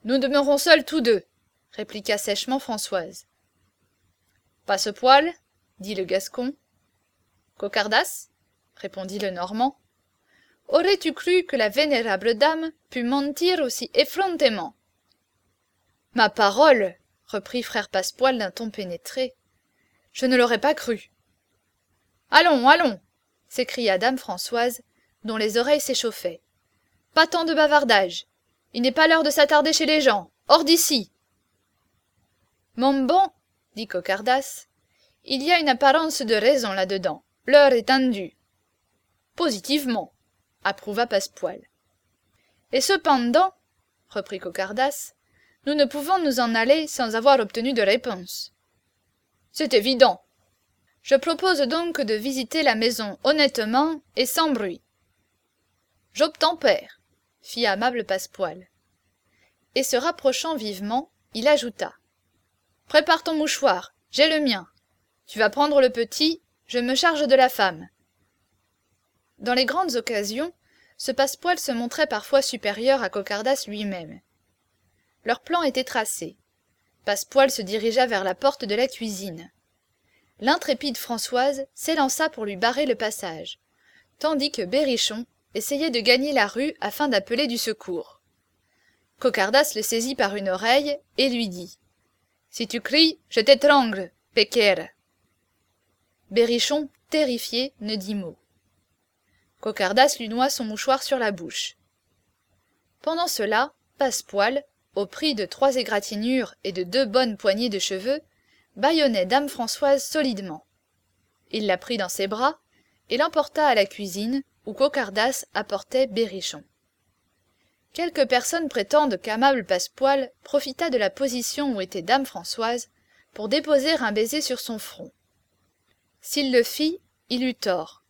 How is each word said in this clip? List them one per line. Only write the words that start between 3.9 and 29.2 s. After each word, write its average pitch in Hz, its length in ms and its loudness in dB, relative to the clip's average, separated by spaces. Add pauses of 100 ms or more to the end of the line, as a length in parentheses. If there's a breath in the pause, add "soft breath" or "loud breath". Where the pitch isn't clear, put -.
Passepoil ? » 254 680 2 (460)
dit 202 160 -10
le 190 100 -4
Gascon. « 190 500 -4 (1040)
Cocardas ? » 214 720 -2 (460)
répondit 190 420 -10
le 202 120 -4
Normand. « 208 480 -4 (920)
Aurais-tu 349 440 2
cru 359 320 0
que 359 100 -6
la 226 140 2
vénérable 226 680 0
dame 320 380 0 (180)
pût 240 140 -6
mentir 285 560 0
aussi 247 340 -4
effrontément ? » « 285 800 0 (1400)
Ma 220 160 4
parole », 214 680 4 (300)
reprit 220 360 -6
frère 214 280 -6
Passepoil 240 480 0
d'un 202 120 -4
ton 220 200 -10
pénétré, « 214 640 -8 (800)
je - 140 -4
ne 254 100 4
l'aurais 240 240 2
pas 285 140 2
cru. » « 240 360 -6 (1200)
Allons, 294 380 6
allons », 294 320 4 (480)
s'écria 233 500 -2
dame 247 200 0
Françoise, 240 640 -4 (420)
dont 220 140 -6
les 214 220 0
oreilles 277 220 4
s'échauffaient. « 220 600 -4 (760)
Pas 320 120 6
tant 330 180 -2
de 330 100 -2
bavardage. 277 720 4 (460)
Il 240 100 -4
n'est 254 100 2
pas 311 140 4
l'heure 320 160 6